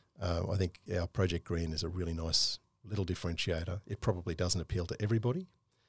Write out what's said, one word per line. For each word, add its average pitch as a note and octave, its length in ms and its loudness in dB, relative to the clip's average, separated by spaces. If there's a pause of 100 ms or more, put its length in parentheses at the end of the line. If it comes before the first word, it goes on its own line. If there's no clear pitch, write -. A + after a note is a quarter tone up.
(200)
Uh, F2 300 2
I G2+ 60 0
think F#2 220 0 (180)
our E2+ 100 0
Project F2 380 2
Green E2 260 0
is D#2 120 -2
a E2 40 -2
really E2+ 260 -2
nice E2 460 2 (240)
little G2 220 -2
differentiator. E2+ 800 -2
It - 160 -6
probably F2+ 320 0
doesn't F2 260 2
appeal E2+ 280 -2
to - 140 -4
everybody, A#2 460 0 (420)